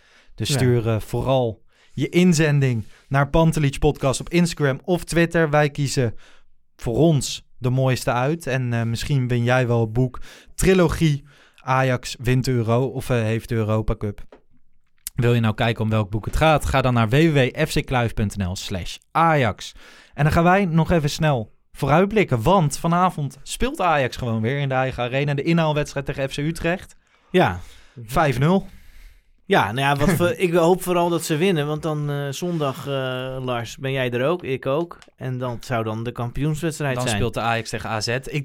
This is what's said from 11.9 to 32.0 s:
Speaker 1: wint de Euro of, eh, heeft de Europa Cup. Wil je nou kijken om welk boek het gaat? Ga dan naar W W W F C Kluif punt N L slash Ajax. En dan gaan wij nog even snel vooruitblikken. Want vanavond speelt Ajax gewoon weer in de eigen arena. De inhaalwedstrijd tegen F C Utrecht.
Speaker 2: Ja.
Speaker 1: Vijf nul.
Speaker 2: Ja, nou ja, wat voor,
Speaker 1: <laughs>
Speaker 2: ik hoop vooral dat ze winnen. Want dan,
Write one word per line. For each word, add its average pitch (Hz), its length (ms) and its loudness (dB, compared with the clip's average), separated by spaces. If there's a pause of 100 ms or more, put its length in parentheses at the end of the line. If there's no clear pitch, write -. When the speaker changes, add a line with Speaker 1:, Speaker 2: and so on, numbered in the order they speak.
Speaker 1:
wint 127 260 0
de 131 60 0
Euro 120 340 2
of, 123 240 -6
eh, 120 120 2
heeft 110 280 -2
de 120 60 -2
Europa 110 400 0
Cup. 104 260 -8 (920)
Wil 120 180 4
je 120 60 4
nou 110 140 2
kijken 117 300 0
om 110 60 0
welk 107 200 0
boek 107 160 -6
het 95 100 -6
gaat? 151 300 4
Ga 135 160 2
dan 127 120 2
naar 113 160 2
W 117 40 0
W 156 200 4
W 139 340 0
F - 60 -8
C 156 120 0
Kluif 120 280 0
punt 104 240 -2
N 101 60 -2
L 90 120 -4
slash - 420 -8 (140)
Ajax. 156 640 0 (380)
En 143 100 -2
dan 151 100 4
gaan 170 100 4
wij 190 220 4
nog 160 260 2
even 151 180 2
snel 143 460 -2 (160)
vooruitblikken. 170 720 2
Want 160 360 2
vanavond 170 680 -2
speelt 254 380 -4
Ajax 147 360 2
gewoon 113 240 -2
weer 135 180 -2
in 139 100 -2
de 131 60 -2
eigen 131 280 -2
arena. 139 300 -2
De 139 80 -2
inhaalwedstrijd 151 640 0
tegen 135 240 -6
F - 40 -10
C - 40 -8
Utrecht. 165 580 -4 (360)
Speaker 2:
Ja. 113 280 2 (440)
Speaker 1:
Vijf 131 360 0
nul. 180 280 2 (800)
Speaker 2:
Ja, 135 260 2
nou 123 80 -4
ja, 139 260 2
wat 185 100 4
voor, 175 240 2
Speaker 1:
<laughs> 185 80 2
Speaker 2:
ik 165 60 0
hoop 175 300 4
vooral 175 260 0
dat 165 160 -2
ze 160 120 -2
winnen. 156 300 0
Want 151 160 -6
dan, 147 260 -4